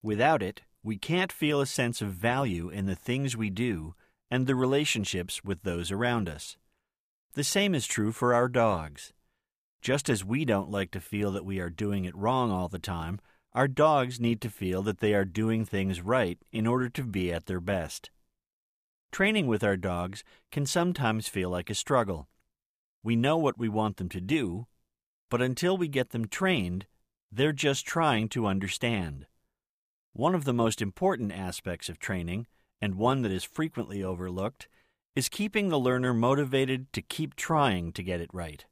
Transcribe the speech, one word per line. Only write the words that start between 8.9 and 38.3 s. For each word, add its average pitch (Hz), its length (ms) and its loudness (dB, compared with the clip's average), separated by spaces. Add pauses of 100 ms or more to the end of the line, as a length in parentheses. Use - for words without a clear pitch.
Just 139 280 0
as 101 140 2
we 123 220 0
don't 101 260 2
like 98 200 -2
to 95 100 -8
feel 104 320 -2
that 98 100 -4
we 95 160 -4
are 87 100 -4
doing 101 360 -2
it 87 100 -8
wrong 120 340 0
all 90 200 0
the 92 100 -8
time, 85 400 -6 (320)
our 131 160 2
dogs 131 540 2
need 117 180 2
to 117 100 -6
feel 92 340 -2
that 104 160 -2
they 104 140 4
are 98 120 4
doing 110 400 0
things 95 340 -2
right 95 400 0 (140)
in 110 120 0
order 123 220 2
to 127 160 -6
be 92 260 -2
at 85 160 -4
their 92 140 -4
best. 87 500 -4 (1000)
Training 196 360 2
with 107 180 2
our 98 100 4
dogs 90 480 -4 (260)
can 143 160 -2
sometimes 139 640 0
feel 92 220 -2
like 90 200 -4
a 104 60 -2
struggle. 98 540 0 (720)
We 117 140 2
know 139 180 4
what 156 240 2
we 117 80 0
want 107 300 0
them 92 100 -4
to 90 140 -6
do, 107 460 -2 (640)
but 120 120 2
until 127 340 2
we 175 140 -2
get 131 220 0
them 117 180 -4
trained, 98 560 0 (460)
they're 135 200 2
just 139 340 0
trying 123 440 2
to 113 160 0
understand. 95 800 -2 (880)
One 156 220 0
of 151 100 0
the 135 80 2
most 117 280 2
important 113 520 0
aspects 90 560 -6
of 85 100 -10
training, 92 480 -4 (320)
and 98 160 -2
one 123 280 2
that 104 80 0
is 92 120 -2
frequently 117 580 -6
overlooked, 92 680 -6 (480)
is 131 100 0
keeping 208 400 0
the 156 120 2
learner 127 340 2
motivated 131 800 2
to - 80 -2
keep - 340 -6
trying 104 560 2
to 92 120 -8
get 87 180 -2
it 82 100 -8